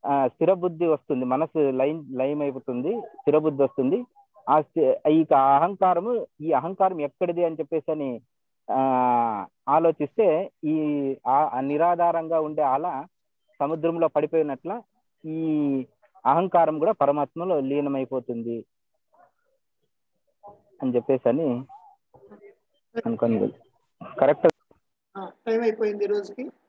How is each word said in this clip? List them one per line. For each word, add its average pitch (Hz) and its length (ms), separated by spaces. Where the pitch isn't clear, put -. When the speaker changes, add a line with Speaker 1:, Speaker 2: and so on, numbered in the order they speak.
Speaker 1:
ఆ, 139 220
స్థిర 160 260
బుద్ధి 175 320
వస్తుంది, 143 400
మనస్సు 143 340
లయం, 143 520
లయం 139 300
అయిపోతుంది, 135 600
స్థిర - 360
బుద్ధి 151 260
వస్తుంది. 139 400
ఆ 151 120
స్థి-, 147 480
ఈ 156 240
అహంకారము, 175 960
ఈ 156 100
అహంకారం 160 500
ఎక్కడిది 170 440
అని 165 100
చెప్పేసి 151 360
అని, 139 300
ఆ, 123 760
ఆలోచిస్తే 165 840
ఈ 147 520
ఆ, 123 40
ఆ 135 300
నిరాధారంగా 165 800
ఉండే 156 240
అల 139 440
సముద్రంలో 165 480
పడిపోయినట్ల 156 760
ఈ 151 600
అహంకారం 160 540
కూడా 170 120
పరమాత్మలో 147 680
లీనమైపోతుంది 131 1040
అని 127 120
చెప్పేసి 123 340
అని 131 360
అనుకోను. 226 440
కరెక్ట్. 143 280
Speaker 2:
ఆ, 190 140
టైమ్ 226 140
అయిపోయింది 214 420
ఈ 202 40
రోజుకి. 208 440